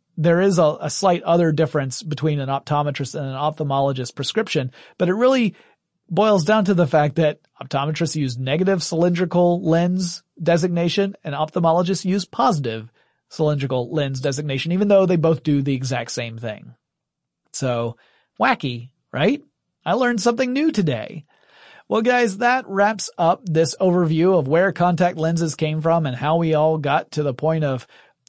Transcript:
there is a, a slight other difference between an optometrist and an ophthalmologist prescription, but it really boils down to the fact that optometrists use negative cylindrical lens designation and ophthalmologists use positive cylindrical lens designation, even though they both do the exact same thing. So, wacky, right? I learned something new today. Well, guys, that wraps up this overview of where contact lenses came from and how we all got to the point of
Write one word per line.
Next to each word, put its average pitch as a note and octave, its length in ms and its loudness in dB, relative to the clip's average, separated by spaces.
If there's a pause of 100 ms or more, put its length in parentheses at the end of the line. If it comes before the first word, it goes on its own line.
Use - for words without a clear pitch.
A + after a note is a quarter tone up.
(160)
there E3+ 260 2
is F#3+ 180 2
a, D3+ 220 2
a D3+ 80 -6
slight F3 340 0
other E3+ 280 2
difference D3 520 -2
between D3 360 -2
an C3+ 100 -6
optometrist C#3+ 680 -4
and D3+ 100 -6
an C3+ 80 -8
ophthalmologist C#3 840 -2
prescription, - 560 -4 (260)
but F3 120 2
it F#3 40 2
really A#3+ 420 2 (540)
boils G3 340 4
down G#3+ 220 2
to G3+ 80 2
the E3+ 140 4
fact D3 280 2
that D#3 240 0 (220)
optometrists D3 540 -4
use C3+ 220 -4
negative E3 460 0
cylindrical F3 800 2
lens F3 600 0 (180)
designation F3 840 0
and D3 100 -8
ophthalmologists E3 720 0
use F#3 220 -2
positive B2+ 640 -2 (380)
cylindrical C#3 640 -2
lens C3+ 260 -4
designation, C#3+ 540 -4
even G3+ 160 2
though G3 160 6
they F3+ 100 2
both D#3+ 260 2
do C#3+ 200 2
the C#3 120 -2
exact B2+ 380 -4
same A#2 260 -8
thing. A2+ 380 -12 (800)
So, A#2+ 420 -4 (440)
wacky, C#3 500 -2 (240)
right? G3 280 0 (440)
I E3 80 -2
learned A#3+ 260 0
something A#3+ 320 0
new D4+ 200 0
today. D3+ 540 -4 (600)
Well, G#3+ 140 0
guys, A#3 380 0
that B3 280 0
wraps G3+ 500 0
up E3+ 280 2
this E3 340 0
overview F3 580 4
of C#3 100 0
where F3+ 260 2
contact F3 440 0
lenses E3 380 -2
came D#3 260 -2
from E3 240 2
and B2+ 100 -4
how D3 220 0
we E3 160 0
all D#3 240 2
got D3 340 -2
to D3+ 120 -4
the C#3+ 100 -2
point D#3 300 -2
of C3 240 -4 (420)